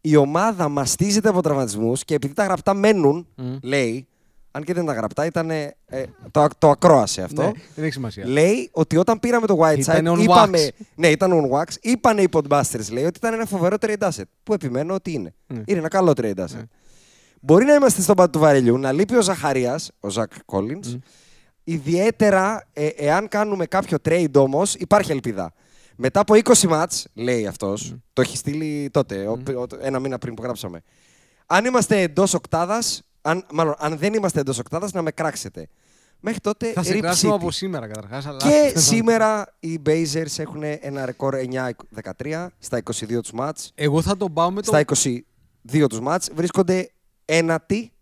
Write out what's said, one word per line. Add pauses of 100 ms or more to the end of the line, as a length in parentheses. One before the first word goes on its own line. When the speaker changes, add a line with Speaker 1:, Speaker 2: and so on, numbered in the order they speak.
Speaker 1:
«Η
ομάδα
μαστίζεται
από
τραυματισμούς
και
επειδή
τα
γραπτά
μένουν», (100)
Speaker 2:
Μμμ.
Speaker 1:
λέει, (440)
αν
και
δεν
τα
γραπτά,
ήτανε, (100)
ε, (280)
το, (120)
το
ακρόασε
αυτό.
Speaker 2:
Ναι, (240)
δεν
έχει
σημασία.
Speaker 1:
Λέει
ότι
όταν
πήραμε
το
Whiteside,
Speaker 2:
Ήτανε
on
Speaker 1:
είπαμε,
Speaker 2:
wax. (100)
Speaker 1:
ναι,
ήταν
on
wax. (140)
Είπανε
οι
Podbusters,
λέει,
ότι
ήταν
ένα
φοβερό
trade
asset, (200)
που
επιμένω
ότι
είναι. (120)
Speaker 2:
Ναι.
Speaker 1:
Είναι
ένα
καλό
trade
asset.
Speaker 2:
Ναι. (760)
Speaker 1:
«Μπορεί
να
είμαστε
στον
πάτο
του
βαρελιού,
να
λείπει
ο
Ζαχαρίας, (100)
ο
Ζακ (140)
Collins,
Speaker 2:
Μμ. (680)
Speaker 1:
ιδιαίτερα,
ε,
εάν
κάνουμε
κάποιο (100)
trade
όμως,
υπάρχει
ελπίδα. (440)
Μετά
από
είκοσι
μάτς»,
λέει
αυτός,
Speaker 2:
Μμ. (180)
Speaker 1:
το
έχει
στείλει
τότε,
ο,
Speaker 2:
Μμ.
Speaker 1:
ο, (140)
ένα
μήνα
πριν
που
γράψαμε, (640)
«αν
είμαστε
εντός
οκτάδας, (180)
αν,
μάλλον,
αν
δεν
είμαστε
εντός
οκτάδας,
να
με
κράξετε. (520)
Μέχρι
τότε,
Speaker 2:
Θα
σε
Speaker 1:
rip
Speaker 2:
κράξουμε
Speaker 1:
city».
Speaker 2:
από
σήμερα,
καταρχάς,
αλλά
Speaker 1:
Και
Speaker 2:
<laughs>
Speaker 1:
σήμερα
οι
Blazers
έχουν (180)
ένα
ρεκόρ
εννιά (140)
δεκατρία
στα
είκοσι
δύο
τους
μάτς.
Speaker 2:
Εγώ
θα
τον
πάω
με
το
Speaker 1:
Στα
είκοσι (360)
δύο
τους
μάτς
βρίσκονται (340)
ένατοι